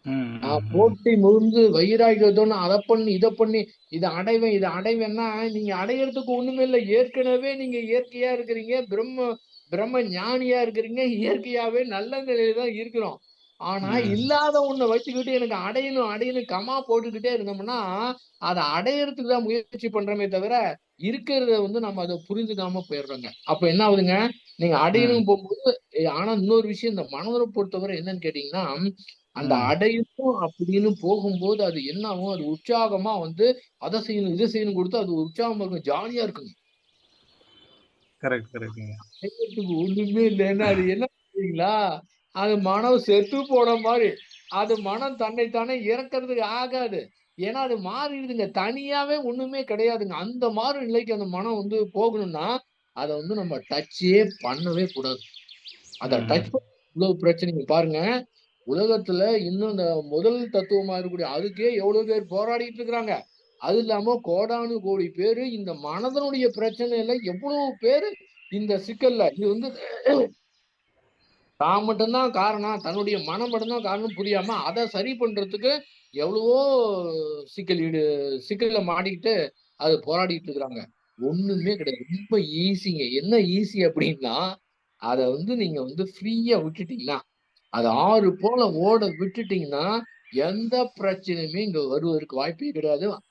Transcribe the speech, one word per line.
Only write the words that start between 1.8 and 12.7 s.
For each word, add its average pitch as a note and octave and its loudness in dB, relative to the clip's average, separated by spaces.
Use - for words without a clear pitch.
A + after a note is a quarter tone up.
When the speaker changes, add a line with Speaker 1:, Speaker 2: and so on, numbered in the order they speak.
Speaker 2:
வைராகியத்தோட G#3+ 6
நான் G3 2
அதை G3+ 2
பண்ணி, A3 4
இதை F#3+ 4
பண்ணி, A3 0
இதை E3+ -2
அடைவேன், A3 2
இதை F#3+ 2
அடைவேன்னா, A3 -2
நீங்க G#3 -2
அடையறதுக்கு B3+ -2
ஒண்ணுமே B3+ -2
இல்லை. B3 2
ஏற்கனவே B3+ 2
நீங்க C4 -6
இயற்கையா B3 -2
இருக்கிறீங்க, A#3 -4
பிரம்ம, A#3+ -4
பிரம்ம A#3 -2
ஞானியா B3 0
இருக்கிறீங்க, A3+ -2
இயற்கையாவே A#3 0
நல்ல A#3+ -6
நிலையில A#3 2
தான் A#3+ -2